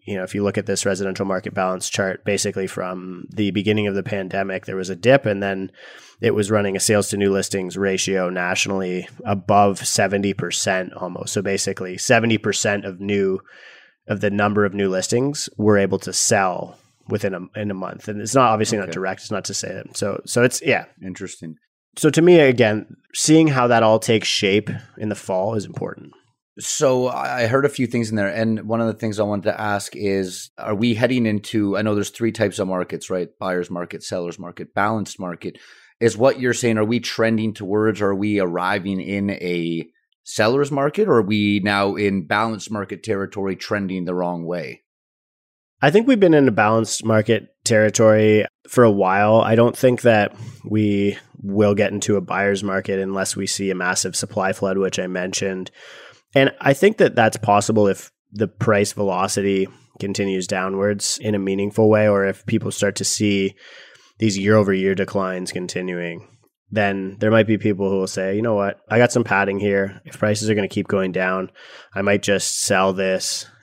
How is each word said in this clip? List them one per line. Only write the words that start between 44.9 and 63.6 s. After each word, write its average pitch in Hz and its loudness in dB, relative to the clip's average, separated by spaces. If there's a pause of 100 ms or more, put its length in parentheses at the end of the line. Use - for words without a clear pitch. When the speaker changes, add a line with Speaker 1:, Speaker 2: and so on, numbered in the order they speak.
Speaker 1:
I 143 4
think 226 6
we've 254 4
been 175 6
in 139 6
a 113 2
balanced 110 2
market 110 2 (140)
territory 107 6 (240)
for 127 4
a 113 8
while. 101 4
I 110 2
don't 117 4
think 123 2
that 107 4 (300)
we 101 0 (220)
will 101 2
get 101 2
into 104 0
a 98 2
buyer's 98 -2
market 95 -2
unless 95 -4
we 98 -4
see 98 -4
a 90 -2
massive 92 -4
supply 95 -4
flood, 95 -2
which 95 -2
I 92 -6
mentioned. 92 -6 (640)
And 135 4 (100)
I 139 2
think 202 4
that 151 4
that's 110 4
possible 104 4
if - -2 (220)
the 104 -2
price 104 0
velocity 98 0 (320)
continues 98 -2
downwards 98 -2
in 107 -2
a - -2
meaningful 101 0
way, 107 4
or 98 2
if - -6
people 110 -2
start 101 -2
to 95 -6
see 101 0 (640)